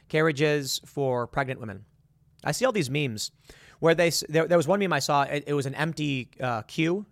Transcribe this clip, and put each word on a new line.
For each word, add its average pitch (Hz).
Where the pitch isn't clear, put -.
carriages 151
for 123
pregnant 131
women. 104
I -
see 226
all 254
these 170
memes 131
where 165
they 170
s-, -
there, 156
there 170
was 156
one 196
meme 180
I 139
saw. 143
It, 143
it 147
was 143
an 123
empty, 143
uh, 120
queue. 175